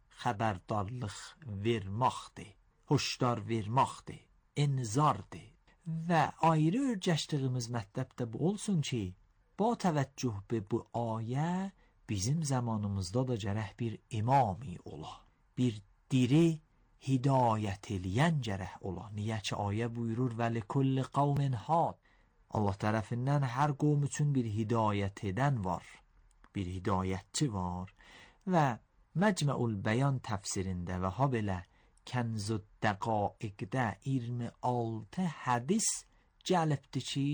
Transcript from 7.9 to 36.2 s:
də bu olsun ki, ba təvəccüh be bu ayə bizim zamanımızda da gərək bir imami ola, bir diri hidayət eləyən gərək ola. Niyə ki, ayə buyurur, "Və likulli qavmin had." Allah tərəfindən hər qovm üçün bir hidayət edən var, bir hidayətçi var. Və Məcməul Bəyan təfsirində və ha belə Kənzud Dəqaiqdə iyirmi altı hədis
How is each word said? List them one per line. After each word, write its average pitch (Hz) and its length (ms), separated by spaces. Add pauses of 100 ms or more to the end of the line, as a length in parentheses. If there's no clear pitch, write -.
də 123 100
bu 113 200
olsun 196 340
ki, 123 220 (560)
ba 220 160
təvəccüh 135 680
be 113 160
bu 107 200 (120)
ayə 127 760 (380)
bizim 117 340
zamanımızda 113 840
da 127 100
gərək 104 400
bir 117 220 (100)
imami 113 760
ola, - 300 (460)
bir 123 200 (320)
diri 147 500 (440)
hidayət 120 840
eləyən 110 520
gərək 95 380
ola. 92 320
Niyə 107 300
ki, - 120
ayə 104 340
buyurur, 117 440
"Və 117 220
likulli 131 500
qavmin 139 500
had." 127 420 (540)
Allah 101 240
tərəfindən 120 720
hər 135 320
qovm 147 300
üçün 147 260
bir 131 120
hidayət 107 800
edən 113 380
var, 90 220 (680)
bir 98 160
hidayətçi 92 880
var. 90 400 (540)
Və 170 200 (480)
Məcməul 143 640
Bəyan 123 400
təfsirində 92 800
və 92 100
ha 123 160
belə 104 360 (440)
Kənzud 113 580 (180)
Dəqaiqdə 110 1040 (160)
iyirmi 120 480 (100)
altı 117 640 (120)
hədis 127 500 (600)